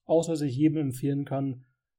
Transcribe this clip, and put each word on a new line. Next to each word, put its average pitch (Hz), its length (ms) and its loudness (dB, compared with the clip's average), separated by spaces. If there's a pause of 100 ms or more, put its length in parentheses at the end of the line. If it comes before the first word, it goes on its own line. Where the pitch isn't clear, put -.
außer 160 280 2
dass 156 100 -2
ich 131 140 -2
jedem 151 220 4
empfehlen 139 460 -2
kann, 135 400 -4 (340)